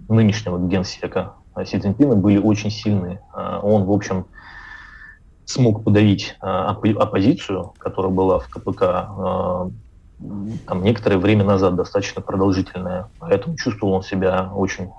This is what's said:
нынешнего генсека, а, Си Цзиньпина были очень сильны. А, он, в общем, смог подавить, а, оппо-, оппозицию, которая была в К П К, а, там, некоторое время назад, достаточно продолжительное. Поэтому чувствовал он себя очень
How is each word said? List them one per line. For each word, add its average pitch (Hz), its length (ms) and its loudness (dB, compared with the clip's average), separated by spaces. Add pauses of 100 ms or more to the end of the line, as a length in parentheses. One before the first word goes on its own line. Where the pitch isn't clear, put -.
нынешнего 107 520 2
генсека, 90 720 -4 (220)
а, 156 100 -6
Си - 140 -4
Цзиньпина 113 360 2
были 101 220 4
очень 104 340 2
сильны. 95 480 -4 (140)
А, 92 260 -8
он, 104 260 2
в 98 60 0
общем, 95 360 -2 (1200)
смог 110 380 2
подавить, 104 580 4
а, 95 320 -2
оппо-, 107 240 0
оппозицию, 101 840 0
которая 95 340 -4
была 92 260 2
в - 100 -8
К - 120 -14
П 101 120 -4
К, - 100 -2
а, 92 880 -2 (960)
там, 92 160 -4
некоторое 104 360 2
время 101 260 4
назад, 95 320 4
достаточно 95 460 -4
продолжительное. 92 880 -2 (100)
Поэтому 98 380 -2
чувствовал 104 380 -2
он 95 60 0
себя 92 540 -2
очень 95 440 -4